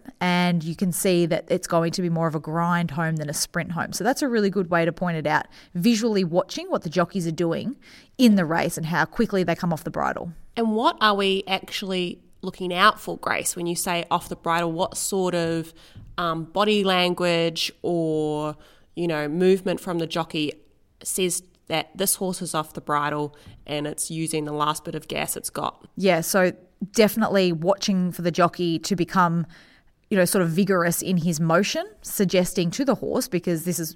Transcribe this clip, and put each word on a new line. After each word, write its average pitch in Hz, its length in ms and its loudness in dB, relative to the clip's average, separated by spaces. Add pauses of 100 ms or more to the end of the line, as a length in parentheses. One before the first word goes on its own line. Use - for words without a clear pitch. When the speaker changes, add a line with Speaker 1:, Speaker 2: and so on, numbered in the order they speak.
(200)
Speaker 1:
and 180 460 2
you 165 100 -6
can 185 160 0
see 175 360 2
that 165 200 -2
it's 180 200 -2
going 170 260 2
to - 80 -4
be 175 80 0
more 165 180 0
of 156 80 -2
a 156 60 -4
grind 170 500 0
home 160 260 -2
than 151 120 -6
a 143 40 -4
sprint - 380 -4
home. 165 220 -4
So - 100 -4
that's 254 180 0
a 302 60 0
really 214 220 2
good 185 200 -2
way 170 140 2
to 165 80 2
point 170 240 -4
it 151 120 -2
out, 151 180 2 (300)
visually 208 500 2
watching 180 440 -2
what 269 120 0
the 165 80 -8
jockeys 170 360 0
are 170 60 -2
doing 170 460 -2 (400)
in 226 180 8
the 185 80 4
race 160 320 0
and 165 120 -4
how 156 180 2
quickly 202 380 0
they 165 120 0
come 175 160 0
off 156 140 -4
the 160 60 -6
bridle. 71 420 -4 (240)
Speaker 2:
And 226 180 0
what 285 240 0
are 214 160 4
we 196 320 2
actually 185 720 -4 (220)
looking 185 320 -6
out 202 260 4
for, 175 180 -8
Grace, - 380 -4
when 175 100 -6
you 175 100 -2
say 170 360 -2
off 175 160 -2
the - 80 -10
bridle? 170 360 -2
What 165 260 -4
sort 180 380 -2
of, 165 380 -2 (460)
um, 165 260 -4
body 208 380 2
language 175 880 2 (120)
or, 156 720 0 (400)
you 170 120 -2
know, 151 200 -2
movement 185 520 2
from 170 200 -4
the 165 80 -4
jockey 160 440 -4 (520)
says 185 400 -2 (240)
that 156 280 -4
this 196 200 0
horse 185 260 -4
is 170 140 -6
off 156 180 -4
the - 80 -12
bridle 147 540 -2 (320)
and 147 180 -4
it's - 240 -6
using 160 360 -2
the 147 60 -6
last 151 320 0
bit 160 120 -10
of 151 120 -12
gas 147 300 -6
it's - 140 -10
got? - 440 -6
Speaker 1:
Yeah, 180 260 4
so 185 320 2 (380)
definitely 202 640 4
watching 180 580 0
for 170 120 -10
the 170 80 0
jockey 165 480 2
to - 160 -2
become, 170 500 2 (640)
you 202 80 2
know, 180 80 6
sort 190 160 2
of 165 80 2
vigorous 175 540 2
in 185 140 0
his 160 220 0
motion, 185 460 2 (160)
suggesting 180 680 0
to 269 120 -2
the 254 120 2
horse, - 320 -2
because 170 380 -2
this 180 120 -2
is 160 180 -6